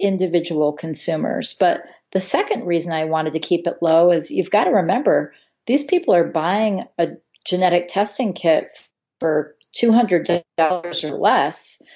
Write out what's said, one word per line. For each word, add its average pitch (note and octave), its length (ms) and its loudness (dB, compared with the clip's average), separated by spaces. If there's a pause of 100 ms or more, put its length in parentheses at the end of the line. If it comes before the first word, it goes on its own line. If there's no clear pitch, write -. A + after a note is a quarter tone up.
individual E3+ 720 0
consumers. - 800 -4
But - 300 0 (260)
the - 100 0
second C4 460 -2
reason E3+ 260 -2
I D#3+ 120 -2
wanted D#3+ 300 -2
to D#3+ 40 -2
keep E3+ 300 -2
it - 120 -4
low E3+ 300 6
is E3 220 0
you've F#3 180 -2
got G#3+ 140 2
to F#4 80 0
remember, F3+ 600 2 (340)
these C#4+ 180 0
people F4 280 0
are F3 140 4
buying F#3 580 -2 (140)
a E3+ 120 0 (360)
genetic F3+ 400 2
testing G#3 460 -2
kit E3 340 0 (540)
for D#3 340 -2 (180)
two A#3 200 2
hundred F3+ 500 2 (160)
dollars E3 460 -2
or D3+ 80 -6
less, E3+ 680 -2 (160)